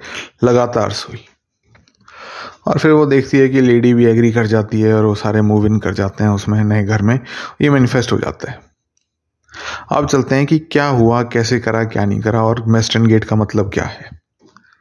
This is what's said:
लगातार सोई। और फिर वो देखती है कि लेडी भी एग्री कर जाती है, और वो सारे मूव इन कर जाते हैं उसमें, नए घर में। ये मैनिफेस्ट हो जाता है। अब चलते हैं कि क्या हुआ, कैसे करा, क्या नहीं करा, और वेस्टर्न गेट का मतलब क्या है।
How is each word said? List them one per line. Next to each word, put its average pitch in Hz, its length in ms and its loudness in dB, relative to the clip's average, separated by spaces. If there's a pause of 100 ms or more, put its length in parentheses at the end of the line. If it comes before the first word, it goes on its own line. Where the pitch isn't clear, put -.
(440)
लगातार 120 480 0
सोई। - 320 -14 (1400)
और 160 120 0
फिर 156 120 2
वो 151 160 4
देखती 135 320 2
है 135 100 6
कि 131 120 0
लेडी 123 340 4
भी 120 120 4
एग्री 117 260 4
कर 117 140 0
जाती 107 340 0
है, 107 140 4
और 107 100 2
वो 104 100 2
सारे 107 280 0
मूव 104 240 2
इन 107 120 2
कर 95 160 -4
जाते 101 300 -4
हैं 104 60 2
उसमें, 104 340 -2
नए 104 200 0
घर 104 180 0
में। 120 180 2 (420)
ये 147 80 2
मैनिफेस्ट 127 420 0
हो 101 60 2
जाता - 320 -8
है। - 100 -16 (1300)
अब 143 160 0
चलते 135 260 0
हैं 139 120 2
कि 156 120 2
क्या 147 280 -2
हुआ, 120 360 2
कैसे 117 380 -2
करा, 113 240 -2
क्या 107 200 -4
नहीं 104 160 -2
करा, 110 220 0
और 113 260 0
वेस्टर्न 113 380 2
गेट 110 180 2
का 107 120 -2
मतलब 107 380 -2
क्या - 100 -4
है। - 360 -16 (600)